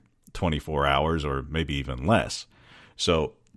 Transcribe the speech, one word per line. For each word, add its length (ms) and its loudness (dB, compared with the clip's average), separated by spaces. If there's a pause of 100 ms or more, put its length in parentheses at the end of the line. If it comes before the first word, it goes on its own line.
(340)
twenty-four 520 0
hours 380 2
or 200 -2
maybe 320 -4
even 300 -4
less. 420 0 (480)
So 380 0 (240)